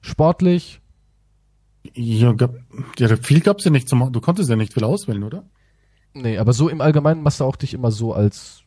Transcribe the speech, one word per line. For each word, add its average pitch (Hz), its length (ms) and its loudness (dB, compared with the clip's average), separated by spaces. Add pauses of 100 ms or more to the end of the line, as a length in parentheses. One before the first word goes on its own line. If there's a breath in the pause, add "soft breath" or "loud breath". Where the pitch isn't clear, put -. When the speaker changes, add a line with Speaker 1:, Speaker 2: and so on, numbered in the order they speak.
Speaker 1:
sportlich. 175 800 0 (1120)
Speaker 2:
Ja, 117 380 2
gab, 123 220 0 (440)
ja, 110 180 4
viel 147 240 2
gab's 196 240 0
ja 175 60 2
nicht 135 180 0
zu 131 80 0
machen. 127 160 0
Du 117 80 -4
konntest 175 300 -2
ja 113 60 2
nicht 110 180 -4
viel 107 100 -2
auswählen, 113 380 -4
oder? 123 220 -12 (680)
Speaker 1:
Nee, 117 260 -4
aber 110 140 4
so 143 160 2
im 160 120 -6
Allgemeinen 151 420 2
machst 147 180 -2
du 143 40 0
auch 131 120 -2
dich - 160 -8
immer 123 180 -2
so 110 220 -4
als - 540 -2